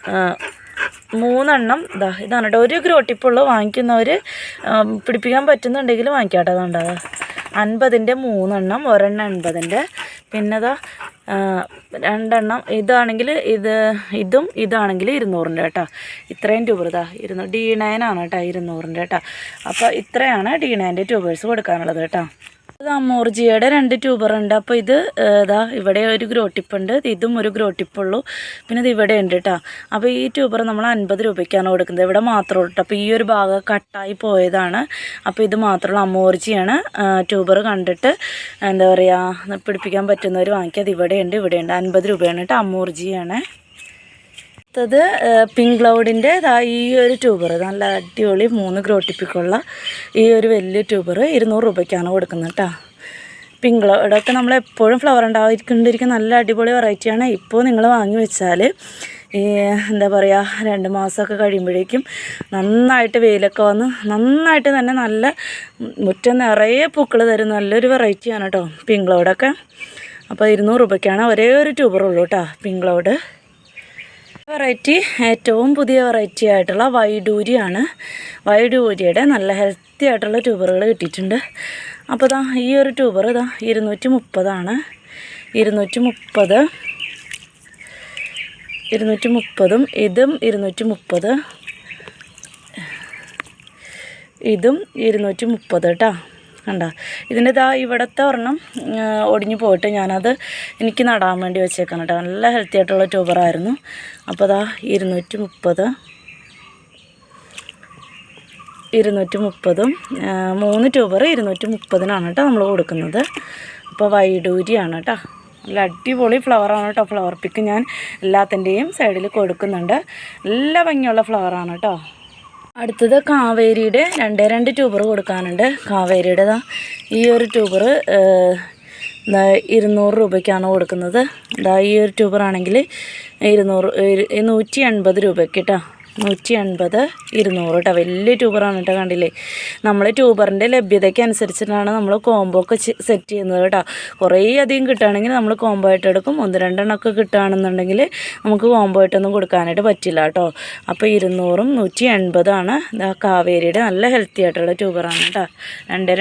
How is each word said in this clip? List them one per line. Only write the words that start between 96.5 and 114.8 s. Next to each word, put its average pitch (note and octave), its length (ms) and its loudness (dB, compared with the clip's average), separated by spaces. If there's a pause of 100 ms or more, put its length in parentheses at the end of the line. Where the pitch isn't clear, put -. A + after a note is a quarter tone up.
കണ്ടോ, F3+ 200 -4 (440)
ഇതിൻ്റെ A#3+ 260 4
ദാ C4 80 4 (180)
ഇവിടുത്തെ B3 460 -4
ഒരെണ്ണം, B3+ 260 -2 (460)
ആ, - 20 -2 (300)
ഒടിഞ്ഞു G#3+ 280 0
പോയിട്ട് G3 260 2 (100)
ഞാനത് F#3+ 320 -2 (520)
എനിക്ക് A3+ 280 0
നടാൻ F#3+ 340 2
വേണ്ടി F#3 200 -4
വെച്ചേക്കണം F3 380 -4
കേട്ടോ. E3+ 200 -2
നല്ല G3 340 -2
ഹെൽത്തി G#3 240 -2
ആയിട്ടുള്ള F#3+ 340 2
ട്യൂബറായിരുന്നു. F3 600 0 (580)
അപ്പോൾ G3 200 0
ദാ G3 80 2 (360)
ഇരുന്നൂറ്റി F#3 480 -4
മുപ്പത്, F3+ 420 -2 (3250)
ഇരുന്നൂറ്റി G3+ 460 0
മുപ്പതും, F#3+ 480 0 (380)
ആ, - 20 -4 (300)
മൂന്ന് G#3+ 340 2
ട്യൂബർ G#3 260 2 (100)
ഇരുന്നൂറ്റി G#3+ 420 -4
മുപ്പതിനാണ് F#3+ 560 -2
കേട്ടോ C4+ 180 0
നമ്മൾ G#3+ 240 2
കൊടുക്കുന്നത്. E3 480 -2 (720)
അപ്പോൾ G#3 240 0
വൈഡൂരിയാണ് F#3 840 0